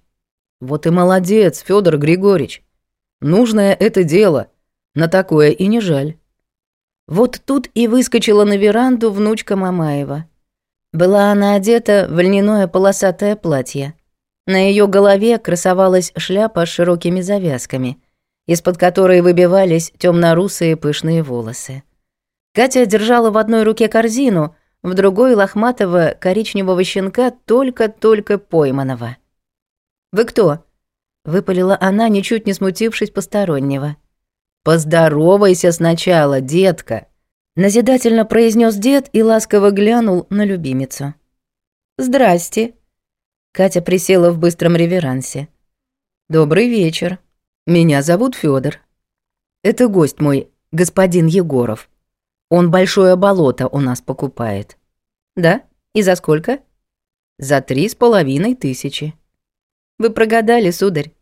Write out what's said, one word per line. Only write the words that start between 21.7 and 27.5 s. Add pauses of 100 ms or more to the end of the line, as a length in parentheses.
Катя
держала
в
одной
руке
корзину, (260)
в
другой
лохматого
коричневого
щенка, (140)
только-только